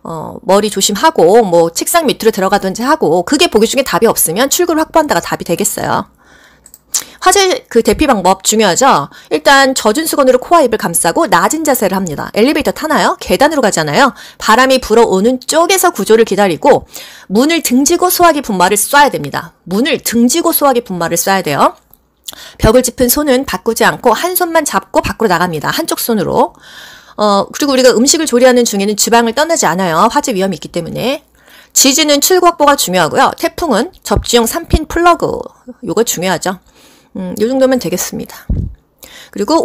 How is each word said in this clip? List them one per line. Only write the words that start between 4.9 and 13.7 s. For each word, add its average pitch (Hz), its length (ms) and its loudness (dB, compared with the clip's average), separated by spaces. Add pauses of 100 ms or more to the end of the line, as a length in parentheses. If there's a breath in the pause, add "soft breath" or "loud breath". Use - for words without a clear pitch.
답이 - 260 -8
되겠어요. - 640 -4 (1080 loud breath)
화재 381 500 2
그 226 140 2
대피 294 240 0
방법 190 360 0
중요하죠. 208 640 2 (200 loud breath)
일단 269 460 2
젖은 254 320 -2
수건으로 262 320 2
코와 339 240 2
입을 226 160 0
감싸고 175 480 -2
낮은 208 360 0
자세를 233 320 0
합니다. 175 380 -6
엘리베이터 262 380 0
타나요? 294 480 0
계단으로 285 420 0
가잖아요. 185 520 0 (260 loud breath)